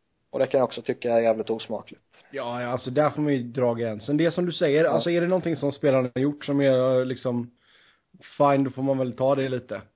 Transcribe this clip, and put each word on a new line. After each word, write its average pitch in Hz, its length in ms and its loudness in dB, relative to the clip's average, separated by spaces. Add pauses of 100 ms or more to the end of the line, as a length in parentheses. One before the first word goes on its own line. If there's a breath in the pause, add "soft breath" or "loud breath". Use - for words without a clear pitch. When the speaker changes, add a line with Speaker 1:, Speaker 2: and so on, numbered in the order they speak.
(300)
Speaker 1:
Och 135 80 -8
det 131 80 2
kan 135 120 0
jag 127 100 2
också - 140 -10
tycka 120 300 -4
är 117 80 4
jävligt 110 300 2
osmakligt. - 800 -10
Speaker 2:
Ja, 123 320 -6
ja, 120 60 -6
alltså, 127 220 -4
där 143 200 2
får 147 120 -4
man 147 100 2
ju 131 100 0
dra 120 320 0
gränsen. 113 420 -4
Det 160 100 4
är 165 40 2
som 180 160 -2
du 170 60 -4
säger, 156 320 2
Speaker 1:
Ja. 156 60 2
Speaker 2:
alltså, 165 200 0
är 170 100 2
det 170 60 0
någonting 170 300 0
som 139 160 -2
spelarna 131 420 2
har 127 80 0
gjort 147 220 -2
som 143 160 0
är, 127 440 4
liksom, 120 460 -4 (880 soft breath)
fine, 139 260 4
då 131 60 -4
får 131 120 -8
man 135 160 0
väl 127 180 -2
ta 135 180 2
det 135 140 -2
lite. 120 340 -8 (140)